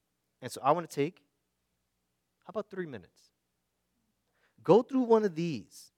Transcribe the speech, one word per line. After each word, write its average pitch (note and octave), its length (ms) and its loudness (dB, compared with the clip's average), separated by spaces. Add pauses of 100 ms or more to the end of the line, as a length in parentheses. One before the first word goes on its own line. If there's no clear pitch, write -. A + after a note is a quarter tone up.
(420)
And B2 100 -12
so - 100 -14
I C3+ 100 4
wanna E3 160 -2
take, D3+ 360 -6 (1200)
how - 60 -20
about G#3+ 200 -10
three F#3 160 -10
minutes? A2 460 -18 (1300)
Go F3 200 6
through C4 220 -2
one A3+ 200 4
of F3 120 -2
these. D#3 640 -8